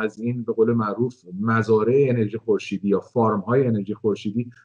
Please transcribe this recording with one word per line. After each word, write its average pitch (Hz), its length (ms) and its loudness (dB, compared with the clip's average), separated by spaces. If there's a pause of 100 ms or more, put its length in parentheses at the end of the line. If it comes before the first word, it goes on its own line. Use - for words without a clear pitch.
از 107 200 -6
این 120 220 -4
به 113 100 -6
قول 113 200 2
معروف 113 520 -2 (160)
مزارع 113 680 2
انرژی 113 300 0
خورشیدی 98 500 -2
یا 95 120 2
فارم‌های 113 680 0
انرژی 104 280 -2
خورشیدی 110 560 -4 (140)